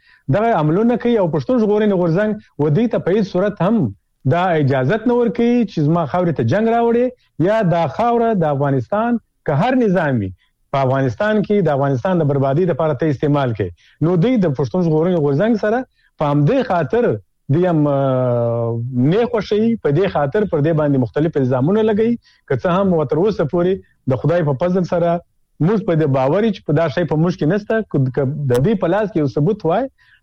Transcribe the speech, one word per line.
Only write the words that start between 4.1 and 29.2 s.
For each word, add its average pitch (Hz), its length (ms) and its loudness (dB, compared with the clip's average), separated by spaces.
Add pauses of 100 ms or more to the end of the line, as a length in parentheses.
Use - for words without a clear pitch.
دا 170 180 2 (180)
اجازت 139 460 0
نه 240 60 2
ورکوي 240 520 2
چې - 140 -6
زما 160 260 2
خاورې 175 280 0
ته 127 100 -2
جنګ 196 220 0 (100)
راوړي 233 340 2 (300)
یا 208 220 2
دا 170 260 0
خاوره 233 460 0
د 180 100 0
افغانستان 147 760 -2 (260)
که 151 80 -2
هر 226 220 0
نظام 180 440 0
وي، 95 120 -6 (400)
په 143 60 -2
افغانستان 135 640 0
کې 208 180 0
د 156 80 2
افغانستان 139 500 0
د 160 40 2
بربادۍ 139 480 0
دپاره 156 220 0
ته - 160 -2
استعمال 139 440 0
کوي. 95 160 -4 (320)
نو 170 140 2
دوی 233 220 2
د 170 200 0
پښتون 156 240 -2
ژغورنې 170 420 2
غورځنګ 165 380 2
سره 233 240 -2 (340)
په 156 120 -2
همدې 156 320 2
خاطر 196 420 0 (440)
دوی 170 180 2
هم، 156 200 2
آه، 120 920 -2 (100)
نه 151 340 0
خوښوي، 220 580 -2
په 151 80 0
دې 185 160 2
خاطر 175 380 -2
پر 170 160 -2
دې 160 120 0
باندې 147 240 0
مختلف 147 400 -2
الزامونه 135 440 0
لګوي. 220 360 0 (300)
که 139 80 -2
څه 123 100 -4
هم 185 280 2
و 156 120 0
تر 147 120 -2
اوسه 190 260 0
پورې 175 300 0 (360)
د 131 60 2
خدای 165 280 0
په 143 180 0
فضل 180 220 0
سره 170 380 -2 (420)
موږ 208 240 0
په 170 80 2
دې 156 100 2
باور 139 380 0
یو 226 80 0
چې - 160 -8
په 160 60 0
دا 165 140 2
شی 175 160 -2
په 165 120 -2
موږ 170 200 0
کې - 80 -4
نشته. 208 380 -2
که، 175 160 -6 (180)
که 143 100 0
د 143 280 -2 (120)
دې 214 140 0
په 175 80 -2
لاس 196 220 0
کې - 80 -4
یو 151 100 0